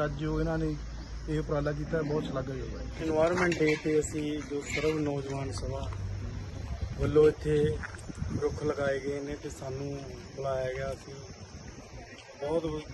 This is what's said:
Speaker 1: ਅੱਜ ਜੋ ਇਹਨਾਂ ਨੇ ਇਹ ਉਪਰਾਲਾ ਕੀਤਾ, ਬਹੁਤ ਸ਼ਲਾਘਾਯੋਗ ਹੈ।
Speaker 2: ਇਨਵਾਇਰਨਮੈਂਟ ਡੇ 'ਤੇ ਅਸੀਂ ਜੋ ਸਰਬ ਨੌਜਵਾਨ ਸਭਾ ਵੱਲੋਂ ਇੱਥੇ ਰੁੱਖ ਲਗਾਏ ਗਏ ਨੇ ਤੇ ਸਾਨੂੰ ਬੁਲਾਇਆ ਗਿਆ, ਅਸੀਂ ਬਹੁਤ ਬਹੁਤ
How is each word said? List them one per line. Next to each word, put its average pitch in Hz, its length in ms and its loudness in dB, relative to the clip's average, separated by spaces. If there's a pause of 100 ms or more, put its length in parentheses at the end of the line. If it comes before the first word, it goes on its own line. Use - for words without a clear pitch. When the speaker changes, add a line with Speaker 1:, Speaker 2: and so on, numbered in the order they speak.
Speaker 1:
ਅੱਜ 147 80 0
ਜੋ 156 260 0
ਇਹਨਾਂ 160 180 2
ਨੇ 156 180 0 (540)
ਇਹ 151 100 2
ਉਪਰਾਲਾ 151 320 0
ਕੀਤਾ, 151 300 0
ਬਹੁਤ 147 220 2
ਸ਼ਲਾਘਾਯੋਗ 131 540 -4
ਹੈ। - 80 -6 (160)
Speaker 2:
ਇਨਵਾਇਰਨਮੈਂਟ 165 580 4
ਡੇ 151 160 8
'ਤੇ 156 240 4
ਅਸੀਂ 151 500 0
ਜੋ 143 120 0
ਸਰਬ 151 380 2
ਨੌਜਵਾਨ 139 520 0
ਸਭਾ 131 400 -2 (1080)
ਵੱਲੋਂ 147 280 8
ਇੱਥੇ 151 500 4 (640)
ਰੁੱਖ 143 220 0
ਲਗਾਏ 139 360 2
ਗਏ 143 200 -2
ਨੇ 143 160 -4
ਤੇ 143 140 -8
ਸਾਨੂੰ 139 520 -6 (340)
ਬੁਲਾਇਆ 131 380 -2
ਗਿਆ, 135 180 -4
ਅਸੀਂ 135 220 -10 (1300)
ਬਹੁਤ 165 180 2
ਬਹੁਤ 156 160 -2 (120)